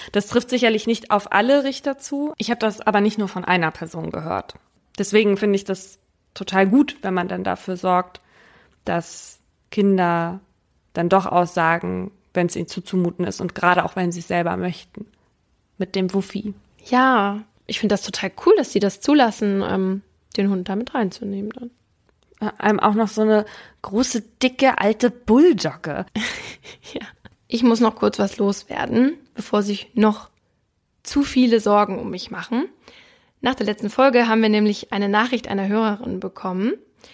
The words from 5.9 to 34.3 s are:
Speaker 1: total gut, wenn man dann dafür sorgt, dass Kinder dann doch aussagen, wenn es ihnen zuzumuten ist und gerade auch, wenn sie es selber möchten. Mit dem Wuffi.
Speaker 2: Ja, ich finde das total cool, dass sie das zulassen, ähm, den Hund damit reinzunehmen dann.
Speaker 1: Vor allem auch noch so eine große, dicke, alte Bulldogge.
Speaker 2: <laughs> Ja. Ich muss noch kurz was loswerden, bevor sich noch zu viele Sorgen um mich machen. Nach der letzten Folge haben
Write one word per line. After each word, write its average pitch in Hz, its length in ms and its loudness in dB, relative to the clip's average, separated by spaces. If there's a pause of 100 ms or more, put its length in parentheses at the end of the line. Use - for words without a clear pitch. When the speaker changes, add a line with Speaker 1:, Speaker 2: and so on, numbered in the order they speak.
Speaker 1:
total 196 340 2
gut, 277 340 4
wenn 190 120 -4
man 180 160 -2
dann 185 160 -6
dafür 185 320 -4
sorgt, 180 420 0 (640)
dass - 560 -2 (320)
Kinder 180 680 2 (500)
dann 170 160 -2
doch 185 200 2
aussagen, 175 840 0 (220)
wenn 175 140 2
es - 100 -8
ihnen 170 100 -4
zuzumuten 175 580 -4
ist - 140 -4
und 180 160 -8
gerade 175 300 2
auch, - 100 -10
wenn 180 160 -2
sie 175 80 -8
es - 80 -6
selber 175 300 -2
möchten. 180 500 -8 (680)
Mit 185 180 -6
dem 190 180 -2
Wuffi. 196 400 -4 (360)
Speaker 2:
Ja, 220 540 2 (240)
ich - 120 -6
finde 208 140 2
das 190 80 0
total 190 300 -6 (140)
cool, 381 120 8
dass - 160 0
sie 202 60 0
das 196 200 0
zulassen, 214 680 2
ähm, 190 360 -2 (340)
den 202 140 0
Hund 185 180 -2
damit 208 260 -6
reinzunehmen 202 580 -4
dann. 240 200 -16 (680)
Speaker 1:
Vor 214 200 -4
allem 214 200 2
auch 208 140 2
noch 214 140 2
so 214 160 -2
eine 214 220 4 (360)
große, 226 400 -2
dicke, 254 580 2
alte 214 300 2
Bulldogge. 226 1040 2
Speaker 2:
<laughs> - 40 -10 (800)
Ja. - 80 -10 (460)
Ich 233 160 -2
muss 233 160 4
noch 220 160 2
kurz 208 240 0
was 196 180 -2
loswerden, 226 800 0 (160)
bevor 208 300 -2
sich 202 320 -8
noch 208 340 2 (720)
zu 285 200 0
viele 240 360 4
Sorgen 208 400 2
um 170 120 -8
mich 180 200 -12
machen. 233 380 -6 (720)
Nach 262 140 -2
der 214 100 -4
letzten 208 240 -4
Folge 247 380 4
haben 220 140 2